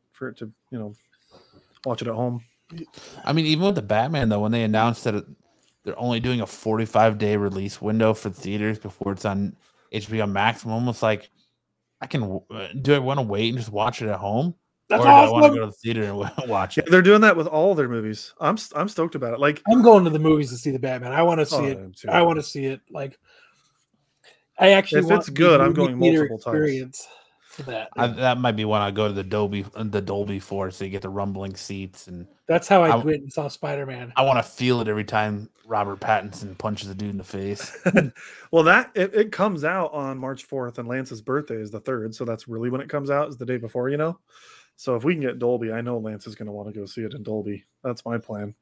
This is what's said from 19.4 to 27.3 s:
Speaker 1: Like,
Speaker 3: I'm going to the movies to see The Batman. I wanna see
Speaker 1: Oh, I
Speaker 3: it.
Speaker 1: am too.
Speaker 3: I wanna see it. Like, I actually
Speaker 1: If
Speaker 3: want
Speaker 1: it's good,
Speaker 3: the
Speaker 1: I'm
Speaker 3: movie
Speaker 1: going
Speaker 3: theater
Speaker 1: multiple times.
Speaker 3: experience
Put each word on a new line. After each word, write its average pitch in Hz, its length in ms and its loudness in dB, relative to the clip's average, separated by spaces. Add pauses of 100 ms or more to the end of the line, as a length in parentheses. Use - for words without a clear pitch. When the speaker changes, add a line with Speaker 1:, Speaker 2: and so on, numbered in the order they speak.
Speaker 1:
Like, 147 220 0 (100)
Speaker 3:
I'm 247 80 6
going 214 240 10
to 165 60 2
the 156 80 0
movies 151 320 4
to 123 80 -12
see 147 120 -4
The 131 80 -4
Batman. 127 340 -6
I 151 100 2
wanna 165 240 4
see 156 100 -2
Speaker 1:
Oh, 123 80 0
I - 40 0
Speaker 3:
it. 98 100 -6
Speaker 1:
am 95 160 -16
too. - 160 -12
Speaker 3:
I 170 100 4
wanna 165 220 2
see 139 240 -8
it. 135 240 -8
Like, 139 280 -10 (1400)
I 190 120 10
actually 196 280 4
Speaker 1:
If 180 60 4
Speaker 3:
want 202 140 6
Speaker 1:
it's - 100 -8
good, 151 300 6
Speaker 3:
the 135 40 6
Speaker 1:
I'm 139 60 4
Speaker 3:
movie - 60 0 (160)
Speaker 1:
going - 80 -4
Speaker 3:
theater 165 180 6 (100)
Speaker 1:
multiple 113 100 -8
times. - 180 -4
Speaker 3:
experience 135 520 -4 (400)